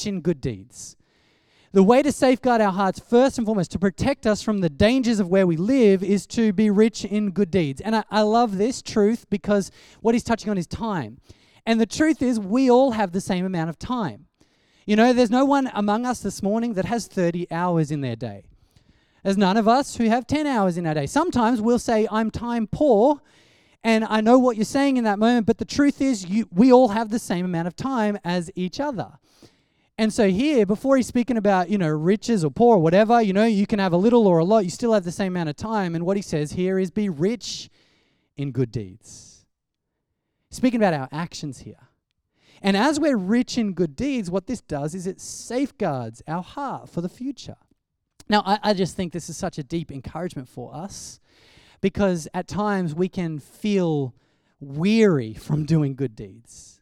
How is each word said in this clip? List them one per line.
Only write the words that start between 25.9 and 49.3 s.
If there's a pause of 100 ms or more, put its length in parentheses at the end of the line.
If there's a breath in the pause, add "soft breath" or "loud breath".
is,
you,
we
all
have
the
same
amount
of
time
as
each
other. (840 soft breath)
And
so
here,
before
he's
speaking
about,
you
know,
riches
or
poor
or
whatever,
you
know,
you
can
have
a
little
or
a
lot,
you
still
have
the
same
amount
of
time.
And
what
he
says
here
is
be
rich (640)
in
good
deeds. (1040)
Speaking
about
our
actions
here. (720 soft breath)
And
as
we're
rich
in
good
deeds,
what
this
does
is
it
safeguards
our
heart
for
the
future. (720)
Now,
I,
I
just
think
this